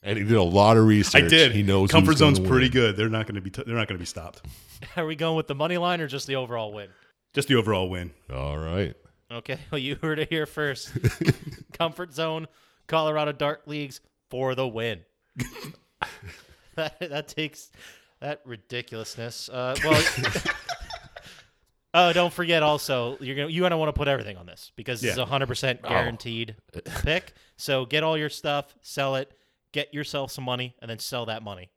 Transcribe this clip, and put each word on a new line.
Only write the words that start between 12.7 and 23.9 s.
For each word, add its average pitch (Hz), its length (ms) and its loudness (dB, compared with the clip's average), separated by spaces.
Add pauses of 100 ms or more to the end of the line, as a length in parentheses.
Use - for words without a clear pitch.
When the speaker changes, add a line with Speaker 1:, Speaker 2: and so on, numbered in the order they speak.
Speaker 3:
Colorado 151 460 0
Dart 147 340 -2
Leagues 147 340 -8 (300)
for 131 240 -2
the 131 140 -2
win. 113 320 -4 (360)
<laughs> 123 80 -4 (1300)
That, 156 240 -6 (100)
that 143 160 -6
takes - 460 -8 (480)
that 147 240 -10
ridiculousness. 117 1040 -10
Uh, 127 260 -4 (100)
well, 156 200 6
<laughs> - 1900 -8
oh, 175 180 8
don't 175 200 2
forget 165 300 2
also, 139 580 0
you're 135 140 -8
gonna, 143 140 -4
you 165 140 -2
gonna 175 140 2
wanna 156 160 0